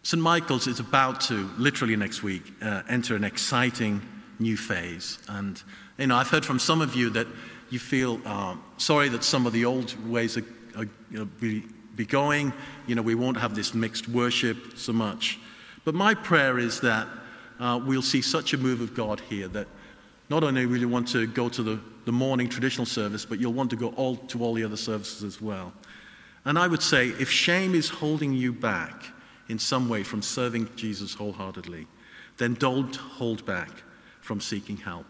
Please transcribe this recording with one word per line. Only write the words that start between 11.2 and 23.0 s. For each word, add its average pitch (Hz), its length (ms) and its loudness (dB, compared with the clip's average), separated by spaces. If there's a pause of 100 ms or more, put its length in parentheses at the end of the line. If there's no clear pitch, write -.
be, 107 240 -2 (320)
be 113 100 -2
going. 143 460 2 (340)
You 120 80 0
know, 113 80 2
we 113 140 4
won't 123 200 2
have 110 200 -2
this 104 180 -2
mixed 113 340 -2
worship 120 680 0
so - 140 -4
much. 110 480 -2 (440)
But 156 120 0
my 202 180 6
prayer 147 440 4
is 117 220 0
that 110 280 4 (520)
uh, 123 240 2
we'll 131 180 2
see 131 200 2
such - 300 0
a 147 60 0
move 127 220 2
of 113 140 -4
God 107 340 -2
here 101 200 -4
that 101 180 -6 (640)
not 156 160 4
only 131 220 4
will 123 100 2
you 120 120 2
want 120 200 0
to 113 180 2
go 120 220 0
to 117 140 -2
the, 110 180 -2 (240)
the 117 80 0
morning 127 360 2
traditional 123 380 -2
service, 104 380 -2